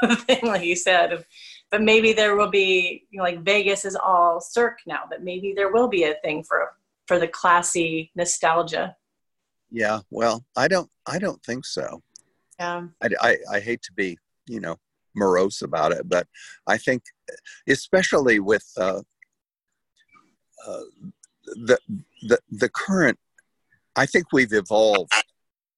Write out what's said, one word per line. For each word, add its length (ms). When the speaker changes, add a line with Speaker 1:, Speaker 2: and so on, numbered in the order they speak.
Speaker 1:
<laughs> 140
thing, 280
like 200
you 140
said, 480
but 120
maybe 320
there 240
will 120
be, 600
you 80
know, 60
like, 200
Vegas 400
is 140
all 420
Cirque 480
now, 220
but 140
maybe 300
there 180
will 180
be 140
a 200
thing 200
for, 280
for 140
the 80
classy 880
nostalgia. 800
Speaker 2:
Yeah, 300
well, 360
I 140
don't, 200
I 140
don't 240
think 220
so. 360
Speaker 1:
Yeah. 280
Speaker 2:
I, 80
I, 160
I 40
hate 240
to 100
be, 240
you 140
know, 160
morose 500
about 280
it, 160
but 200
I 120
think, 260
especially 720
with, 260
uh, 240
uh, 160
the, 320
the, 180
the 180
current, 500
I 80
think 260
we've 220
evolved 580